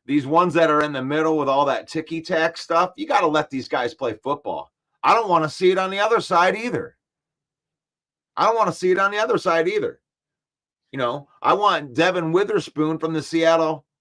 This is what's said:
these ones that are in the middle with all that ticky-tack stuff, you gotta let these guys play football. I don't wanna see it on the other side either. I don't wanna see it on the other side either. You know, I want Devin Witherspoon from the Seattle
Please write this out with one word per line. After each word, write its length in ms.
these 220
ones 260
that 160
are 140
in 100
the 80
middle 360
with 120
all 160
that 220
ticky-tack 680
stuff, 380
you 120
gotta 200
let 220
these 180
guys 260
play 200
football. 580
I 100
don't 160
wanna 200
see 220
it 60
on 120
the 100
other 220
side 340
either. 420
I 80
don't 100
wanna 180
see 180
it 80
on 120
the 60
other 200
side 300
either. 340
You 80
know, 280
I 120
want 400
Devin 380
Witherspoon 680
from 140
the 100
Seattle 600